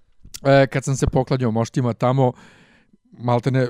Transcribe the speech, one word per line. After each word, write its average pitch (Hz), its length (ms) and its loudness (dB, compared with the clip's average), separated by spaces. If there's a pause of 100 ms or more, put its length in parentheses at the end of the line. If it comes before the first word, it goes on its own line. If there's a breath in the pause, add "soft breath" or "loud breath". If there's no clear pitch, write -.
(440)
E, 139 220 4
kad 135 180 -6
sam 135 120 -2
se - 100 -2
poklanjao 127 440 -2
moštima 117 440 -2
tamo, 127 380 0 (800 soft breath)
maltene 123 580 0